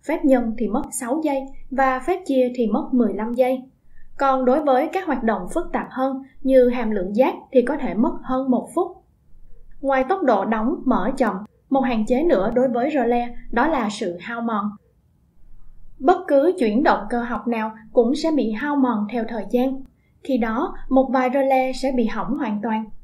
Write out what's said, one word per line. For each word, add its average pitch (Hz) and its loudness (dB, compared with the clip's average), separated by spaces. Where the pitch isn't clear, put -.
Phép 320 -2
nhân 233 4
thì 214 -2
mất 226 -2
sáu 262 -2
giây 277 -2
và 262 0
phép 370 -2
chia 254 2
thì 233 0
mất 214 0
mười 226 2
lăm 220 -4
giây. 254 0
Còn 262 4
đối 269 4
với 285 4
các 381 -4
hoạt 277 -2
động 214 0
phức 339 -2
tạp 196 -2
hơn 269 -2
như 262 6
hàm 247 0
lượng 202 -2
giác 269 4
thì 254 6
có 233 -2
thể 175 -4
mất 262 2
hơn 262 -2
một - 0
phút. 370 0
Ngoài 269 2
tốc 381 0
độ 214 4
đóng 226 -2
mở 214 2
chậm, 214 0
một 269 2
hạn 233 0
chế 247 2
nữa 247 4
đối 254 2
với 240 0
rơ 254 2
le 240 0
đó 240 2
là 254 0
sự 175 -6
hao 233 -10
mòn. 214 -2
Bất 359 4
cứ 294 4
chuyển 220 2
động 320 4
cơ 240 -2
học 240 -6
nào 220 -4
cũng 247 4
sẽ 320 -2
bị 226 0
hao 285 -2
mòn 226 2
theo 233 -2
thời 220 -6
gian. 262 0
Khi 254 -2
đó, 233 -2
một 262 4
vài 254 2
rơ 277 4
le 262 2
sẽ 262 -2
bị 233 2
hỏng 208 -4
hoàn 214 -4
toàn. 220 -4